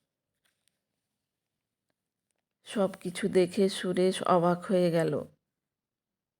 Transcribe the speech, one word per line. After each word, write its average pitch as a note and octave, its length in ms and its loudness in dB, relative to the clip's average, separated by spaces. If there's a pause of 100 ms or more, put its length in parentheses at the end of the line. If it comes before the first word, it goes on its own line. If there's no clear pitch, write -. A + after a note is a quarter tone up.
(2750)
সব G3 300 -2
কিছু F3+ 360 -6
দেখে F#3 400 2
সুরেশ F#3 540 -2
অবাক F3 420 2
হয়ে F3+ 260 2
গেল। D#3+ 340 0 (1160)